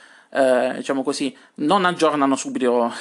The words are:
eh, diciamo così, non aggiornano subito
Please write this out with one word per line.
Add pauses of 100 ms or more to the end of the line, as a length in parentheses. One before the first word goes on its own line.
(300)
eh,
diciamo
così, (180)
non
aggiornano
subito